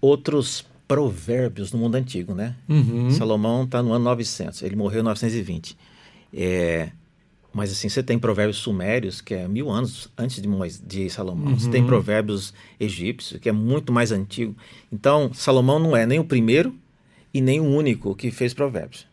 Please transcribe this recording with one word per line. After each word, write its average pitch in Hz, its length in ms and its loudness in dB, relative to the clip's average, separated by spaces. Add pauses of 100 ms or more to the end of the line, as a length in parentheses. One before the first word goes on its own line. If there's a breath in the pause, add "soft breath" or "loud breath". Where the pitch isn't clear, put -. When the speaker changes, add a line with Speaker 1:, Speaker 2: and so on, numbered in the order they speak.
Speaker 1:
outros 143 640 2 (220)
provérbios 113 800 -2
no 120 80 -4
mundo 117 160 0
antigo, 104 400 -4
né? 113 220 -6 (120)
Speaker 2:
Uhum. 123 440 4
Speaker 1:
Salomão 113 520 2
tá 127 160 -2
no 120 120 2
ano 120 120 2
novecentos, 117 560 -2
ele 98 140 -6
morreu 104 280 -2
em - 20 0
novecentos 113 320 -2
e 117 60 -2
vinte. 85 340 -8 (580 loud breath)
É, 85 540 0 (680)
mas, 101 160 -2
assim, 101 180 -6
cê 131 140 -2
tem 123 160 0
provérbios 104 380 0
sumérios, 110 640 -4
que - 140 -8
é 92 120 -6
mil 117 240 -4
anos 117 380 -4 (100)
antes 120 240 -6
de 101 60 -4
Mois-, 95 360 -4
de 92 240 -6
Salomão. 101 520 -2
Cê 120 100 0
tem 123 120 4
Speaker 2:
Uhum. 120 40 4
Speaker 1:
provérbios 104 680 0 (280 loud breath)
egípcios, 101 600 -6
que - 80 -2
é 110 40 2
muito 120 400 0
mais 120 180 2
antigo. 104 460 -4 (360 loud breath)
Então, 139 400 2
Salomão 131 460 4
não 160 180 4
é 113 80 4
nem 131 140 2
o 160 60 2
primeiro 139 500 4 (580 soft breath)
e 135 80 0
nem 131 200 4
o 160 40 2
único 139 520 2
que 120 160 -4
fez 123 200 -2
provérbios. 117 600 -6